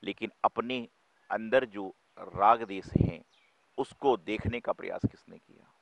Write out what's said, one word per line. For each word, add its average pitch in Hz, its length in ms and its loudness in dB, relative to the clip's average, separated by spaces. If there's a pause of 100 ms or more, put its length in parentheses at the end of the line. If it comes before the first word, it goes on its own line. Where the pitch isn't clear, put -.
लेकिन 101 280 -6 (140)
अपने 120 320 0 (540)
अंदर 110 360 2
जो 101 200 -10 (320)
राग 92 440 4
देश 95 300 -8
हैं - 280 2 (580)
उसको 131 380 0
देखने 107 440 -4
का - 120 -4
प्रयास 92 320 -6
किसने - 340 -6
किया? - 440 -20